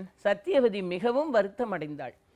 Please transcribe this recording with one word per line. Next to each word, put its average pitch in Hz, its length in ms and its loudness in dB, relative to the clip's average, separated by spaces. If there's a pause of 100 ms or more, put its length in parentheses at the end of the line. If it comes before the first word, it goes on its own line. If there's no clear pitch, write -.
(220)
சத்தியவதி 208 600 2
மிகவும் 233 520 0
வருத்தமடைந்தாள். 180 800 -2 (220)